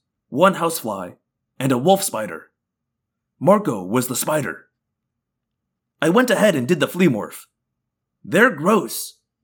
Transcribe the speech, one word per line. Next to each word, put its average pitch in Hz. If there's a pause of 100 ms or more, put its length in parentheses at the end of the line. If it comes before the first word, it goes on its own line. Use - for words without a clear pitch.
(280)
one 175
housefly, 110 (420)
and 135
a 123
wolf 190
spider. 101 (880)
Marco 147
was 113
the 123
spider. 131 (1300)
I 156
went 247
ahead 190
and 123
did 147
the 143
flea 180
morph. 101 (800)
They're 196
gross, - (240)